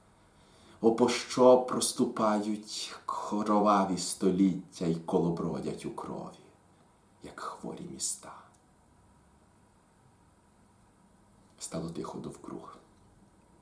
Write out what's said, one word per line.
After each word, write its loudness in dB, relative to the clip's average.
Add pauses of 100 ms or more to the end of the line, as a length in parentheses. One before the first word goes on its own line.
(800)
О, 6
пощо 6
проступають -2 (100)
кроваві 2
століття 0
й 2
колобродять -2
у -8
крові, -12 (760)
як -16
хворі -10
міста? -8 (3250)
Стало -8
тихо -8
довкруг. -14 (840)